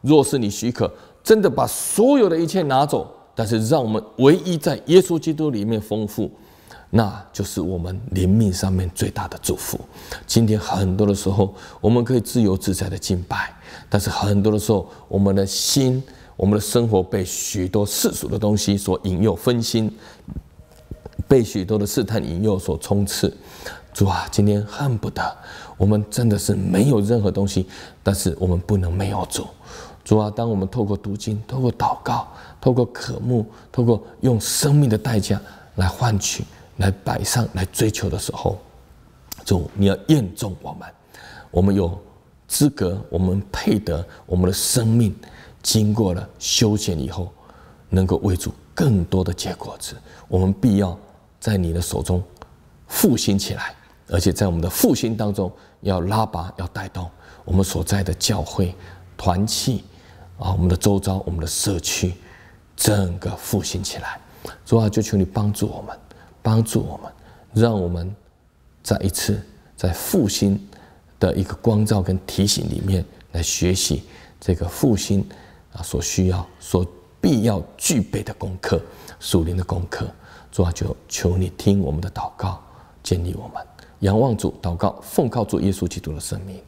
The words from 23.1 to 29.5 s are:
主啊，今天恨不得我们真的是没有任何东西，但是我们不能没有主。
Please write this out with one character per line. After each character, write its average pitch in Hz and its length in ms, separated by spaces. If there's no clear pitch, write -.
主 98 140
啊， - 240
今 101 140
天 104 200
恨 131 320
不 - 120
得 - 280
我 98 80
们 104 240
真 117 200
的 101 100
是 104 160
没 95 340
有 117 120
任 110 200
何 101 80
东 98 180
西， 92 200
但 98 140
是 87 240
我 92 80
们 87 120
不 104 180
能 87 160
没 98 160
有 98 200
主。 - 160